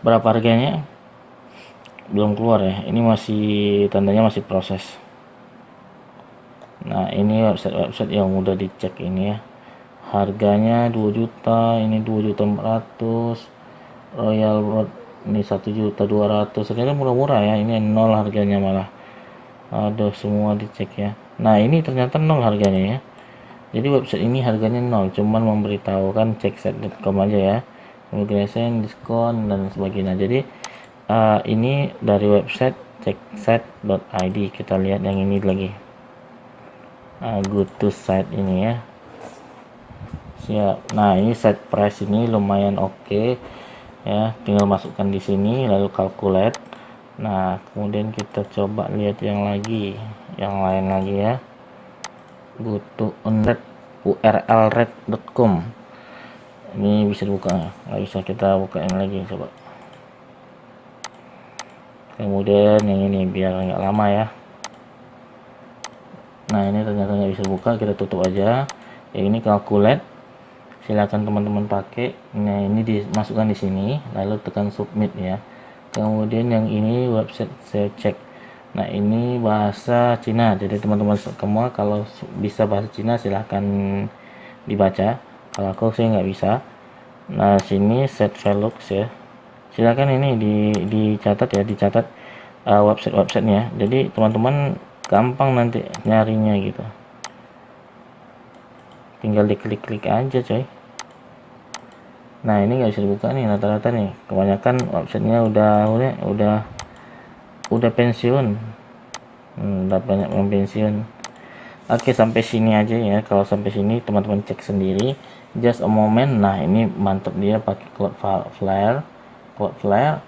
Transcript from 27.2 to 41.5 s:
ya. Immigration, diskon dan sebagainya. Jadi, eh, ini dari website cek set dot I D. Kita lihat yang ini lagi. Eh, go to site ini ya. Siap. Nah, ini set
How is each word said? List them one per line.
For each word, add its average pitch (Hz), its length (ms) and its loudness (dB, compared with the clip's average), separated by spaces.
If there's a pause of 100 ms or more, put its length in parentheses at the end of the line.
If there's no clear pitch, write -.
ya. 98 220 2 (500)
Immigration, 107 800 -2
diskon 117 640 -2
dan 98 240 -2
sebagainya. 95 400 -2
Jadi, 107 240 0 (720)
eh, 110 320 4
ini 127 560 0
dari 101 240 2
website - 800 0
cek - 160 -4 (160)
set 117 320 0 (160)
dot 98 160 0 (160)
I 92 160 -2
D. 101 160 -2
Kita - 320 -4
lihat 95 240 0
yang 98 160 0
ini 98 240 0
lagi. 95 240 0 (1500)
Eh, 113 200 -4 (120)
go 98 160 0
to 101 240 -2
site 95 400 -2
ini 95 400 0
ya. 117 80 -4 (1700)
Siap. 104 480 -2
Nah, 101 240 4
ini 110 160 2
set 104 320 2